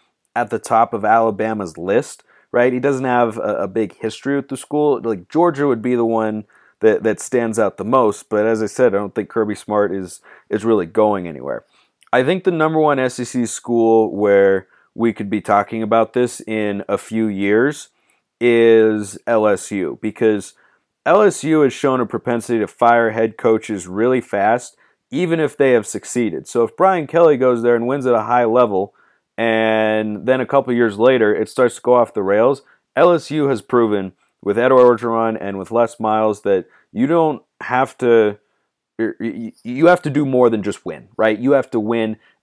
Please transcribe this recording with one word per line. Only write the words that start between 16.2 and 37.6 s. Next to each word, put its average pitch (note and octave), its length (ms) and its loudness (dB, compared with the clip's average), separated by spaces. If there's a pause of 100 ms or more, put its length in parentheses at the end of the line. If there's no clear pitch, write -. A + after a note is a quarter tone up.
in G#2 480 -6
a G2 80 -2
few A2 300 -4
years G#2 600 -2 (500)
is A2+ 840 2
L A2 220 0
S G2+ 240 -2
U, F2 280 -6
because G#2+ 540 -2 (500)
L G3 200 2
S F#3 200 0
U D#3 180 2
has C3+ 120 2
shown C3 260 -2
a A#2+ 60 -2
propensity A#2 540 -4
to G2+ 80 -2
fire A#2 420 2
head A2 260 -2
coaches A2 520 -2
really A#2 340 0
fast, A2 560 -2 (320)
even E3 300 -2
if D3+ 180 -4
they C3+ 140 4
have A2+ 160 2
succeeded. G2 600 -6
So A#2 160 0
if G#2+ 140 -4
Brian F3 300 2
Kelly D#3+ 300 4
goes B2 260 0
there A#2+ 120 2
and A#2 120 -2
wins C3+ 180 -4
at B2 80 2
a A2 80 0
high A#2+ 240 0
level, A2 480 0 (460)
and A2 880 0
then B2+ 120 2
a B2 60 -4
couple C3 260 0
years A#2 280 0
later A2+ 360 4
it G2+ 140 -4
starts B2 280 0
to - 40 -20
go B2 140 4
off A#2+ 180 2
the G#2+ 80 -4
rails, A2 400 2 (340)
L E3+ 160 4
S E3 200 -2
U D3+ 160 -2
has B2 160 -2
proven G#2 500 0 (300)
with G2+ 160 -2
Ed B2+ 100 4
Orgeron A#2 720 4
and G2 160 -8
with F#2+ 140 -12
Les A#2 280 0
Miles G#2+ 440 -2
that G2 240 0 (260)
you B2 140 -2
don't D#3 340 0 (200)